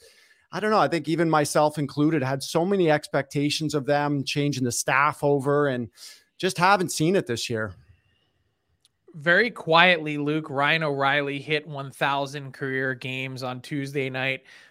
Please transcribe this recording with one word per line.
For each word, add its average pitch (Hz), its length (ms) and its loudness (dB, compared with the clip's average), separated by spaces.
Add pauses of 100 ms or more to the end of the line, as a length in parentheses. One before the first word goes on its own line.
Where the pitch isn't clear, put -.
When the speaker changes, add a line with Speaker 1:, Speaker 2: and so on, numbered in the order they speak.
(540)
Speaker 1:
I 175 80 -6
don't 214 100 0
know, 214 80 4
I 147 80 4
think 151 220 -2
even 165 200 2
myself 151 480 2
included, 147 460 0
had 135 180 -2
so 165 220 -2
many 185 260 2
expectations 147 840 -2
of 139 100 -4
them, 143 380 0
changing 143 400 -2
the 120 80 -2
staff 143 500 0
over, 143 460 2
and 123 220 -4 (480)
just 185 200 -4
haven't 185 340 2
seen 165 240 0
it 180 120 0
this 117 240 -4
year. 110 220 -6 (1400)
Speaker 2:
Very 175 380 2
quietly, 165 680 6
Luke, 151 320 -2
Ryan 143 340 0
O'Reilly 143 560 0
hit 151 280 -4
one 139 240 -12
thousand 139 640 -4
career 131 420 -4
games 131 480 -10
on 127 180 -8
Tuesday 139 480 -6
night 131 320 -4 (300)